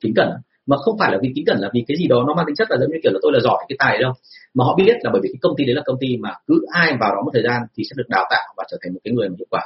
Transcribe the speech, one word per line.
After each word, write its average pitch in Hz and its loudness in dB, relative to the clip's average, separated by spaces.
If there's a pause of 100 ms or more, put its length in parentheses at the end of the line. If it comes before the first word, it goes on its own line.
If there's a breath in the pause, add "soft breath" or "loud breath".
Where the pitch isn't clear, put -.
kính 110 -2
cẩn - 4
lắm. - -8 (300)
Mà 139 4
không 220 0
phải 151 2
là 95 0
vì 127 0
kính 156 -6
cẩn, 139 2
là 101 -4
vì 120 2
cái 147 -2
gì 170 0
đó 123 4
nó 156 0
mang 170 0
tính 151 -4
chất 220 0
là 135 0
giống 123 0
như - -4
kiểu - 4
là 95 -2
tôi 151 4
là 127 4
giỏi 113 0
cái 135 -8
tài - 2
đâu, 131 0 (400 loud breath)
mà 123 2
họ 160 2
biết 202 6
là 117 -4
bởi 98 2
vì 120 -2
cái 131 -14
công 156 0
ty 143 0
đấy 123 2
là 147 -2
công 127 -2
ty 131 -2
mà 104 -8 (160)
cứ 165 2
ai 170 2 (100)
vào 104 2
đó 101 -2
một 151 -4
thời 113 2
gian 120 0 (180)
thì 107 -4
sẽ - -16
được 120 -6
đào 95 0
tạo - 0 (100)
và 95 -8
trở 87 -10
thành 90 -8
một 95 -10
cái 110 -4
người 107 0
mà 90 -10
hiệu - -12
quả 92 -2